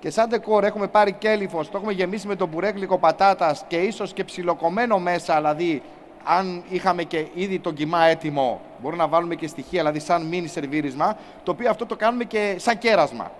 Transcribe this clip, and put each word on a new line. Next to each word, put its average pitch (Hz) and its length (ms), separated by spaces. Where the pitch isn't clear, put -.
Και 156 60
σαν 226 180
ντεκόρ 214 360
έχουμε 202 220
πάρει 202 260
κέλυφος, 185 580
το - 60
έχουμε 208 160
γεμίσει 190 340
με 202 100
τον 180 120
μπουρέκ, 175 280
λίγο 185 220
πατάτας 185 720
και 170 80
ίσως 196 360
και 190 120
ψιλοκομμένο 180 760
μέσα, 175 380
δηλαδή, 151 460
αν 175 440
είχαμε 180 340
και 160 320
ήδη 185 240
τον 160 160
κιμά 156 300
έτοιμο, 147 560
μπορούμε 160 240
να 156 60
βάλουμε 170 260
και 160 120
στοιχεία, 156 320
δηλαδή 151 200
σαν 165 280
μίνι 170 220
σερβίρισμα, 147 680
το - 80
οποίο 233 200
αυτό 233 160
το 226 100
κάνουμε 240 280
και 208 340
σαν 226 200
κέρασμα. 151 600